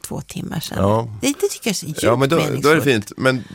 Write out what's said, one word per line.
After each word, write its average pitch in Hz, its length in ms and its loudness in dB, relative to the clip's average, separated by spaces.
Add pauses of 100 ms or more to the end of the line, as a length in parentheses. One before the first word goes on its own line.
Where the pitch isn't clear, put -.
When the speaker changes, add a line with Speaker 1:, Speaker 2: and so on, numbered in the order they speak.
Speaker 1:
två - 140 -8
timmar - 400 -8
sedan. - 200 -6
Speaker 2:
Ja. 110 280 2 (120)
Speaker 1:
Det, - 60 -2 (140)
det 403 80 2
tycker - 200 -12
jag 214 40 2
är - 20 -4
så - 120 -8
djupt 156 160 -8
Speaker 2:
Ja, 113 140 4
men 135 120 2
då, - 80 2
då - 60 4
är 156 40 -2
det 143 40 -4
Speaker 1:
meningsfullt. 135 340 4
Speaker 2:
fint. 120 320 2
Men 131 280 2 (100)